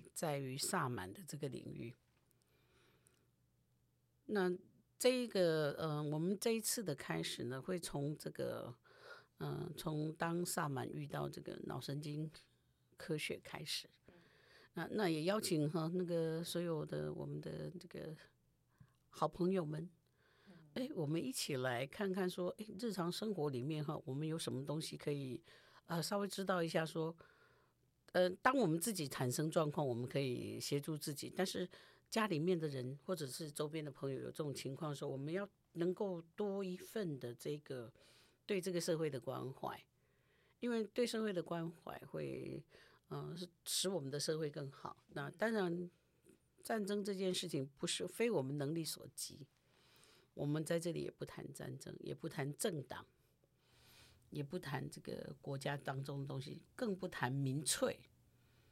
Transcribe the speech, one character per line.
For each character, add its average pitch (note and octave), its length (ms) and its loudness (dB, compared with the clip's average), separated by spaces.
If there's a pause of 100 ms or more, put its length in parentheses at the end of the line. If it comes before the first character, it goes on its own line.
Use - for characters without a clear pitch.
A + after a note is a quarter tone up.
(120)
在 D3 260 0
于 C3 180 -2
萨 D3 320 2
满 G2+ 240 -2
的 D3 140 -14
这 D3 100 -6
个 C#3+ 120 -2
领 - 160 -6 (100)
域。 - 200 -6 (2250)
那 F#3 260 4 (460)
这 B3+ 100 6
一 B3 200 6
个， D#3+ 500 6
呃， D3+ 240 2
我 D3 160 2
们 F3+ 220 2
这 A#3 100 4
一 A3+ 100 2
次 A3 220 0
的 F3 120 0
开 E3 280 -2
始 - 220 -2
呢， C3 180 -2
会 F#3 160 0
从 D3 400 -2
这 - 120 -8
个， B2 440 -4 (640)
呃， D3+ 380 -2
从 D#3 380 0
当 E3+ 300 2
萨 E3+ 240 2
满 C3 200 0
遇 D3 180 -4
到 C#3+ 220 -2
这 C#3+ 120 -6
个 - 240 -8
脑 - 160 -4
神 C#3+ 200 -2
经 D3+ 280 -2 (680)
科 - 200 -2
学 - 280 -2
开 - 200 -8
始。 - 240 -4 (840)
那， E3 160 -4
那 G3+ 180 2
也 D#3 160 2
邀 G3+ 160 4
请 D3+ 300 4
哈， D#3+ 240 2
那 F#3 100 2
个 E3 380 2
所 E3+ 180 -2
有 E3 240 0
的 D3+ 280 -2
我 D3 120 -4
们 D3 160 -4
的 D#3 380 -6
这 F3 80 -12
个 D#3 300 -8 (960)
好 - 180 2
朋 F3+ 220 4
友 F#3 140 4
们， D3+ 240 -2 (840)
哎， B3+ 200 -2
我 D#3+ 120 2
们 D#3+ 160 2
一 C4 80 0
起 - 260 0
来 B2+ 300 2
看 G3 260 0
看 F#3 160 2
说， F3+ 300 0
哎， G#3+ 80 -8 (140)
日 A#3 120 0
常 F3 200 2
生 G#3+ 200 0
活 D3+ 160 2
里 B2+ 140 0
面 D3+ 220 0
哈， D3 200 -2
我 C3 80 -4
们 D3 140 0
有 D#3 100 2
什 D#3+ 160 -2
么 C3 120 0
东 D3 160 0
西 D3+ 160 -4
可 D3 160 0
以， C3 280 -2 (460)
呃， E3+ 160 0
稍 G#3 160 2
微 G3+ 80 4
知 G3 180 -2
道 F#3 180 6
一 E3 60 4
下 E3 160 4
说， D#3+ 300 -2 (1000)
呃， F3+ 160 8
当 B3+ 280 4
我 A#3 100 8
们 D#3+ 140 4
自 A#3 120 2
己 E3+ 140 0
产 C3 240 0
生 D#3 200 2
状 D#3 200 4
况， D3 160 2
我 C3+ 80 2
们 A#2+ 140 -2
可 C#3+ 100 0
以 A#2 400 -2
协 C#3+ 220 0
助 D3+ 180 -4
自 D3 160 -4
己； - 200 -8
但 F#3 120 2
是 F3+ 220 -2 (420)
家 A3 160 4
里 F3 120 2
面 F3 200 4
的 D#3 100 0
人 C3+ 360 -4
或 F#3 120 0
者 D3+ 100 -4
是 D3 240 -6
周 D3+ 160 0
边 D#3 160 -4
的 D3+ 80 -6
朋 C#3 220 -4
友 C3 80 -2
有 B2 60 -6
这 B2 100 -6
种 D3 180 -2
情 C3+ 220 -4
况 D3+ 140 -2
的 C#3+ 40 -2
时 C3+ 100 -6
候， C#3+ 60 -2
我 C3+ 60 -2
们 C#3+ 160 -2
要 G3 160 -2 (240)
能 E3+ 200 4
够 F3+ 280 0 (160)
多 G3+ 260 2
一 F#3 140 -2
份 F3+ 420 -4
的 A#2+ 160 -6
这 D3+ 240 -4
个 B2+ 320 -8 (540)
对 G3+ 160 2
这 F#3 100 0
个 F3 80 2
社 D#3+ 200 4
会 D#3 100 4
的 C3+ 100 -2
关 B2+ 360 -2
怀， A#2+ 280 -4 (800)
因 A#3+ 100 0
为 A3+ 140 2
对 A#3+ 220 2
社 A3+ 160 0
会 G#3+ 100 2
的 E3+ 100 2
关 E3 280 -2 (120)
怀 - 240 -6
会， C3+ 560 -4 (460)
呃， D3+ 280 -4
是 F3 120 -6 (160)
使 - 240 0
我 F#3 120 2
们 C3+ 80 -4
的 C#3+ 120 -2
社 D#3 180 2
会 D#3 100 0
更 D3 220 -4
好。 - 260 -10 (180)
那 C#3+ 180 -4
当 A3+ 200 2
然， F3+ 380 2 (720)
战 A3 220 0
争 G3+ 200 0
这 G3+ 80 0
件 F#3 220 2
事 F3+ 140 -2
情 C#3+ 280 0
不 - 120 -2
是， - 180 0
非 A#3 240 2
我 F3 100 4
们 C3+ 160 0
能 D3 160 2
力 E3 120 0
所 - 300 -6
及， - 320 -8 (880)
我 C#3+ 120 0
们 D3+ 180 2
在 E3+ 140 2
这 E3+ 140 0
里 D3+ 100 -2
也 - 80 -2
不 - 140 -8
谈 C#3+ 280 -10
战 C#3 240 -8
争， - 220 -12
也 - 160 -6
不 - 140 -6
谈 C#3+ 280 -2
政 D#3 280 0
党， - 200 -10 (1300)
也 D3 140 -4
不 D#3+ 120 -6
谈 C#3 320 -2
这 D3+ 120 -10
个 - 420 -6
国 C#3 160 -4
家 C#3+ 180 0
当 C3+ 260 -2
中 C#3 180 -4
的 C3+ 60 -4
东 C#3 140 -4
西， C#3+ 220 -8 (140)
更 G#3+ 180 2
不 F3+ 140 -2
谈 - 220 0
民 C#3 340 2
粹。 - 340 2 (720)